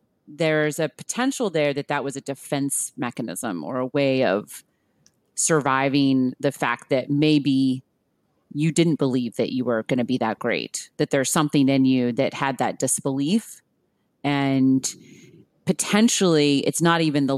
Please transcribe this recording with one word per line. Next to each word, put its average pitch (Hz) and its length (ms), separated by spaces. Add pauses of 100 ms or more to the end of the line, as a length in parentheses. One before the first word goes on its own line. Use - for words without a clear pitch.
(280)
there's 151 500
a 156 120
potential 254 600
there 147 240
that 139 140
that 143 160
was 135 120
a 139 60
defense - 760
mechanism 110 680
or 123 160
a 127 80
way 135 360
of 98 400 (680)
surviving 135 1040
the 143 120
fact - 380
that 131 200
maybe 139 720 (720)
you 151 180
didn't 165 260
believe 127 400
that 117 140
you 127 140
were 113 180
gonna 123 220
be 127 140
that 110 180
great, 85 600
that 147 120
there's 131 220
something 147 380
in 135 160
you 127 260
that 120 240
had 135 240
that 110 180
disbelief 139 840 (640)
and 135 680 (760)
potentially 165 1000
it's - 160
not 170 200
even 143 260
the 135 100